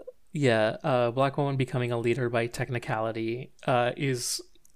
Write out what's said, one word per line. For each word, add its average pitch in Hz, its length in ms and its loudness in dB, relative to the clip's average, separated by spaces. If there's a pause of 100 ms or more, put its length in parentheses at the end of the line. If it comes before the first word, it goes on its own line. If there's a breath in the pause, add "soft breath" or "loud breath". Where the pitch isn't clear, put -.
(380)
yeah, 113 460 4
uh, 123 280 2
black 135 260 0
woman 139 200 0
becoming 123 340 -2
a 120 60 -2
leader 117 320 0
by 117 160 0
technicality, 117 1080 -4 (120)
uh, 123 320 4
is, 131 420 -2 (360)